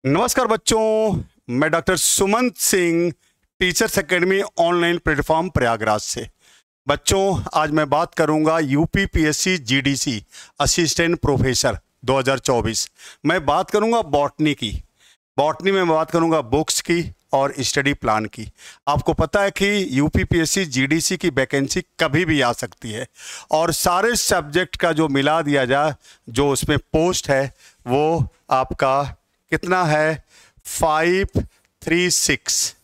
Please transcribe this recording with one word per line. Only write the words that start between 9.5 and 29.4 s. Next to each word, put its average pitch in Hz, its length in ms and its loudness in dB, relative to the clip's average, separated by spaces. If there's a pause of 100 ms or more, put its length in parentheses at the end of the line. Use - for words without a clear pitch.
जीडीसी 131 680 -2 (360)
असिस्टेंट 165 600 0
प्रोफेसर 131 580 0 (260)
दो 131 140 2
हज़ार 131 200 0
चौबीस। 113 520 -2 (360)
मैं 160 200 0
बात 165 240 0
करूंगा 226 320 0
बॉटनी 143 520 0
की। - 280 -8 (560)
बॉटनी 156 320 0
में 196 80 2
मैं 165 180 2
बात 160 140 -2
करूंगा 165 300 2
बुक्स 139 400 -2
की 170 320 -2 (200)
और 135 280 0
स्टडी 139 340 0
प्लान 107 320 -2
की। - 260 -14 (360)
आपको 147 240 0
पता 165 300 0
है 196 80 2
कि 196 400 0
यूपीपीएससी 160 760 0
जीडीसी 147 520 -2
की 175 120 -2
वैकेंसी 139 540 -2 (180)
कभी 160 240 2
भी 156 160 0
आ 120 120 2
सकती 117 400 -10
है 120 140 -8 (440)
और 160 220 2
सारे 196 440 0
सब्जेक्ट 165 600 -2
का 170 160 0
जो 156 160 2
मिला 143 340 2
दिया 143 220 2
जाए, 139 300 0 (340)
जो 139 220 0
उसमें 139 280 0
पोस्ट 170 520 0
है, 135 240 2 (320)
वो 147 420 2 (220)
आपका 135 680 0 (340)